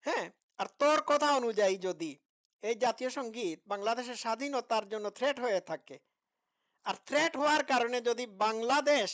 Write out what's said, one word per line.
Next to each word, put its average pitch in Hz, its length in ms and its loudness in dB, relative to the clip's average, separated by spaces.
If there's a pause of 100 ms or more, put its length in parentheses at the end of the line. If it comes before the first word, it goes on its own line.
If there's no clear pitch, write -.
হ্যাঁ, - 220 -2 (320)
আর 196 100 -4 (100)
তোর 302 200 4 (120)
কথা 294 180 4 (120)
অনুযায়ী 208 360 2 (120)
যদি 160 240 -6 (500)
এই 226 220 -2
জাতীয় 247 260 0
সঙ্গীত 226 480 -4 (140)
বাংলাদেশের 233 520 -4
স্বাধীনতার 233 640 -2
জন্য 208 220 -6
থ্রেট 269 300 -2
হয়ে 214 200 0
থাকে, 156 360 -10 (880)
আর 196 100 -4 (100)
থ্রেট 311 300 2
হওয়ার 294 260 2 (100)
কারণে 240 280 2
যদি 233 240 0 (200)
বাংলাদেশ 240 680 2